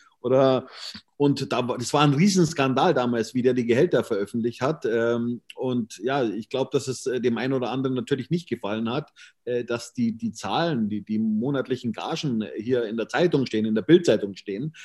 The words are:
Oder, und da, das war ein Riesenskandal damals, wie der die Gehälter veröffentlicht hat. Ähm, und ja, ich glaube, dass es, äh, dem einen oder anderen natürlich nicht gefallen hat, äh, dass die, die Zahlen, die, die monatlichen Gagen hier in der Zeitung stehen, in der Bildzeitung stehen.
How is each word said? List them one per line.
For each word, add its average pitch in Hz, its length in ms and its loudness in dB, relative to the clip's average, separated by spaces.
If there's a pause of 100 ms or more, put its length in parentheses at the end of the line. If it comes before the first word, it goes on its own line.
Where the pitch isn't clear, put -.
(200)
Oder, 131 460 4 (500)
und 143 360 0
da, 123 100 0
das 120 300 -6
war 147 100 4
ein 147 120 6
Riesenskandal 156 800 4
damals, 120 400 0
wie 123 80 0
der 127 120 4
die 123 120 0
Gehälter 127 360 4
veröffentlicht 113 580 -2
hat. 156 240 -2
Ähm, 117 560 0 (140)
und 123 440 -4
ja, 131 260 -2
ich 107 240 -4
glaube, 131 240 -2
dass 131 160 -2
es, - 180 -8
äh, 123 140 -4
dem 117 180 0
einen 127 140 -2
oder 123 180 -2
anderen 131 240 -2
natürlich 123 360 -2
nicht 170 180 -2
gefallen 113 420 -4
hat, 147 220 -6 (320)
äh, 120 200 -2
dass 120 280 -6
die, 113 240 -2
die 110 160 -6
Zahlen, 117 560 -2
die, 101 140 -4
die 107 160 -4
monatlichen 120 720 -2
Gagen 113 520 -4 (120)
hier 117 300 0
in 107 100 -6
der 113 120 -2
Zeitung 151 380 2
stehen, 110 200 -2
in 110 80 0
der 110 80 2
Bildzeitung 117 540 4
stehen. 117 380 -8 (100)